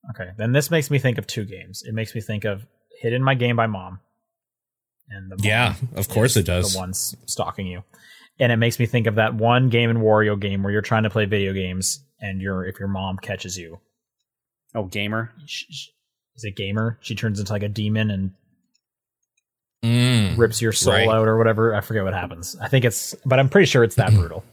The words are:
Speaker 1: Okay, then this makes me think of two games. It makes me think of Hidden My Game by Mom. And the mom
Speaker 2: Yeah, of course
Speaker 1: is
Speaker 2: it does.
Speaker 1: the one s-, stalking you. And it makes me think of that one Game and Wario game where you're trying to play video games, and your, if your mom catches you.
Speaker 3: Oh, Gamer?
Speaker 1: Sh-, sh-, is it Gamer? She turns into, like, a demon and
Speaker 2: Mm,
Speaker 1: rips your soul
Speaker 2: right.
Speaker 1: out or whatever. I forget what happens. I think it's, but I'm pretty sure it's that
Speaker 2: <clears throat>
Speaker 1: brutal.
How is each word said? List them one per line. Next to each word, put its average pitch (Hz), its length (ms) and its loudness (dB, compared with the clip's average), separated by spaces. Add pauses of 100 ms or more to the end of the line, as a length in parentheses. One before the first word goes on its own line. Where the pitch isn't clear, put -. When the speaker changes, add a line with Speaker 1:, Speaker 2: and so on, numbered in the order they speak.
(120)
Speaker 1:
Okay, 92 260 -12
then 113 140 -2
this 143 200 2
makes 156 180 0
me 143 100 2
think 127 180 0
of - 100 -8
two 107 180 -6
games. 92 400 -16
It 113 80 -8
makes 110 220 -6
me 110 60 -6
think 104 220 -6
of 104 220 -4 (360)
Hidden 123 220 0
My 135 120 4
Game 120 200 0
by 113 120 2
Mom. 92 320 -8 (1080)
And 95 200 -14
the 95 60 -14
mom 101 100 -2
Speaker 2:
Yeah, 107 300 4 (200)
of 98 120 -2
course 120 240 2
Speaker 1:
is - 60 2
Speaker 2:
it 90 80 2
does. 92 280 0
Speaker 1:
the 92 60 -2
one 92 120 -6
s-, - 240 -6 (120)
stalking - 400 -6
you. 90 160 -10 (560)
And 120 120 4
it 117 40 4
makes 117 240 2
me 120 80 4
think 117 180 0
of 107 100 0
that 110 200 2
one 120 340 4
Game 117 200 2
and 113 100 2
Wario 107 400 4
game 98 240 -4
where 101 80 -2
you're 104 100 0
trying 110 220 0
to 107 60 0
play 107 160 0
video 98 280 0
games, 92 500 -4 (180)
and 95 200 -8
your, 92 240 -4
if 92 140 -10
your 98 80 -6
mom 95 300 -4
catches 92 400 -10
you. 82 220 -16 (960)
Speaker 3:
Oh, 107 120 -4
Gamer? 107 480 -4 (120)
Speaker 1:
Sh-, - 240 -12
sh-, - 180 -16 (480)
is 110 100 -14
it 101 100 -8
Gamer? 110 460 -4
She - 120 -10
turns 104 260 -2
into, 101 120 -6
like, 101 120 -4
a 104 60 -4
demon 107 400 -2
and 95 220 -2 (1500)
Speaker 2:
Mm, 117 540 2
Speaker 1:
rips 113 240 2
your 113 120 2
soul - 200 2
Speaker 2:
right. 101 160 4
Speaker 1:
out 110 180 4
or 110 120 4
whatever. 113 340 4
I 101 80 0
forget 107 220 -4
what 95 100 -2
happens. 87 480 -8
I 107 60 -8
think 127 180 4
it's, - 300 -2 (100)
but 131 140 4
I'm 135 100 4
pretty 202 160 6
sure 127 180 6
it's 113 120 2
that 107 180 4
Speaker 2:
<clears throat> - 20 8
Speaker 1:
brutal. 82 380 2